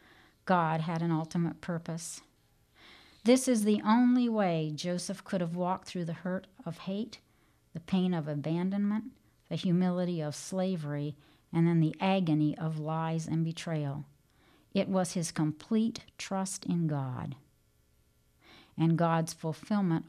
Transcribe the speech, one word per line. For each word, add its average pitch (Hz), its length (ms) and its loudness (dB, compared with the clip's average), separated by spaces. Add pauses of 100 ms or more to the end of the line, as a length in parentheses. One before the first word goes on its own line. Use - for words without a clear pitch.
(440)
God 165 380 2
had 165 180 -2
an 170 100 0
ultimate 165 520 -2
purpose. 165 580 -8 (1040)
This 254 240 6
is 220 160 2
the 208 160 4
only 247 480 4
way 175 460 0
Joseph 175 500 -6
could 196 160 -2
have 170 160 -4
walked 180 320 -2
through 180 160 -4
the 165 80 -4
hurt 180 340 -6 (200)
of 165 100 -8
hate, 196 420 -8 (540)
the 165 80 -12
pain 185 320 2
of 156 160 -2
abandonment, 185 760 0 (440)
the 165 80 -2
humility 180 640 2
of 151 140 -4
slavery, 151 840 -4 (340)
and 165 160 4
then 170 140 4
the 156 180 2
agony 160 600 2
of 160 200 -4
lies 160 480 -4
and 160 160 0
betrayal. 151 640 -4 (680)
It 196 140 0
was 185 240 0
his 165 200 -4
complete 214 720 -2 (140)
trust - 480 -6
in 170 220 0
God 135 480 -4 (1400)
and 165 220 4
God's 165 340 2
fulfillment 165 760 -2